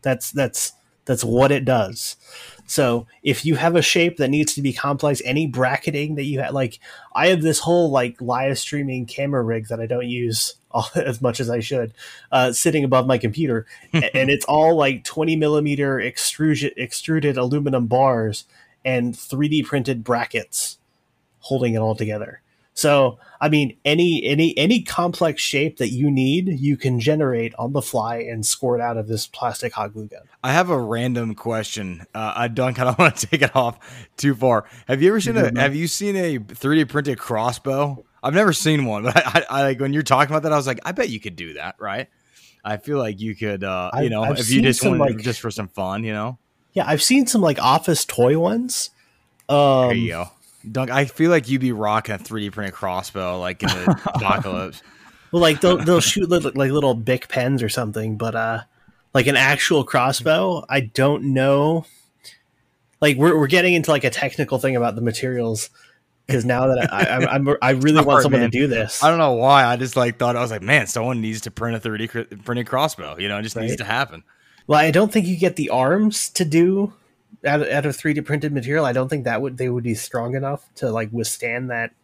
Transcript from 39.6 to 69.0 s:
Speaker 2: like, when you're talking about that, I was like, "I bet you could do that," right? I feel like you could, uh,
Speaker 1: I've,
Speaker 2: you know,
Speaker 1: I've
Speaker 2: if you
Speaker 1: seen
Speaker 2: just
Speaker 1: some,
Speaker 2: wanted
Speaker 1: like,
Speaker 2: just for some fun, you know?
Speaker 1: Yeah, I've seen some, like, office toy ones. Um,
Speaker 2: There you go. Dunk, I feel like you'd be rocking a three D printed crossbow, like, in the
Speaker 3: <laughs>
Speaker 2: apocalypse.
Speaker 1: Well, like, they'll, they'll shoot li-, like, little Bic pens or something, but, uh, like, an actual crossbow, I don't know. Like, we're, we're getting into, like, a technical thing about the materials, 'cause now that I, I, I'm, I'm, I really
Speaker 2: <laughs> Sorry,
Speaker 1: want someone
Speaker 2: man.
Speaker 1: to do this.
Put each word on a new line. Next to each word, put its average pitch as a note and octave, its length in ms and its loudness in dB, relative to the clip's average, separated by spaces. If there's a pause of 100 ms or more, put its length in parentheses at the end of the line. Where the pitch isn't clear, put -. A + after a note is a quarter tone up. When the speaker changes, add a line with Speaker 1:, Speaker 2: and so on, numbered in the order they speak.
Speaker 2:
like, C3+ 160 0
when C#3 120 -2
you're D3+ 100 0
talking C#3 300 2
about D#3 120 -2
that, D#3 80 0
I D3+ 40 2
was C3+ 100 0
like, B2+ 200 -4
"I F3+ 60 -6
bet F3+ 180 -4
you A2 100 -8
could F#2 160 -12
do E2 180 -12
that," D2 240 -10
right? G#2+ 300 -8 (560)
I G#2+ 140 -4
feel C#3+ 200 -4
like G#2+ 220 -4
you A2 160 -6
could, G2+ 280 -4
uh, F#2 280 -4
Speaker 1:
I've, C3 120 0
Speaker 2:
you A#2+ 60 0
know, G#2+ 120 -2
Speaker 1:
I've C3+ 160 0
Speaker 2:
if A2+ 100 -2
you B2+ 80 2
Speaker 1:
seen A3+ 60 6
Speaker 2:
just - 180 2
Speaker 1:
some, E3+ 180 2
Speaker 2:
wanted C3+ 180 2
Speaker 1:
like, A2 80 -10
Speaker 2:
just A#2+ 160 -4
for A2+ 100 -6
some G2+ 180 -8
fun, G2 360 -6
you A2 100 -6
know? A2+ 240 -8 (340)
Speaker 1:
Yeah, F#3+ 140 -2
I've D3 160 0
seen B3+ 240 4
some, A3 160 2
like, D#3 180 2
office D3+ 460 2
toy C3 320 2
ones. A3+ 520 -2 (600)
Um, C3+ 380 6
Speaker 2:
There A#2+ 80 2
you A#2 120 -2
go. E2+ 180 -6 (440)
Dunk, C3 220 -4
I C#3 140 2
feel D#3+ 260 0
like B2 160 0
you'd C3 120 0
be B2+ 120 0
rocking G#2+ 420 -2
a F#2+ 40 -8
three G#2+ 240 -8
D G2+ 80 -6
printed G2 240 -8
crossbow, F#2 680 -6
like, F2+ 240 -6
in - 40 0
the F#2+ 340 0
Speaker 3:
<laughs> - 120 -6
Speaker 2:
apocalypse. F#2+ 640 -4 (520)
Speaker 1:
Well, E3+ 100 4
like, D#3 180 4
they'll, F3+ 180 4
they'll E3+ 220 4
shoot F#3 300 0
li-, F3 80 4
like, C#3 320 0
little C#3 240 2
Bic A#2 340 -2
pens B2+ 360 0
or G#2+ 40 -2
something, A2 480 -4
but, A2+ 200 -4
uh, A2+ 240 -4 (520)
like, B2+ 140 4
an C#3 100 2
actual C3+ 460 4
crossbow, D#3 840 0
I C#3 140 0
don't C3+ 520 0
know. C#3+ 500 2 (1160)
Like, D3+ 160 4
we're, D#3+ 200 6
we're D3 120 4
getting F3+ 260 4
into, E3 160 0
like, C#3+ 140 2
a B2 60 2
technical C3+ 480 -2
thing C3 180 0
about A#2 180 0
the A#2 80 -6
materials, A#2 680 -4 (580)
'cause B2 160 0
now B2 240 2
that B2 240 2
I, G2+ 120 0
I, A#2+ 120 0
I'm, C3+ 320 0
I'm, D3 120 2
I B2+ 100 4
really C#3 260 4
Speaker 2:
<laughs> - 0 -
Sorry, C#3+ 100 6
Speaker 1:
want C#3+ 160 6
someone C3+ 200 4
Speaker 2:
man. A2+ 80 2
Speaker 1:
to A#2 80 -2
do C#3+ 100 2
this. A2+ 340 -2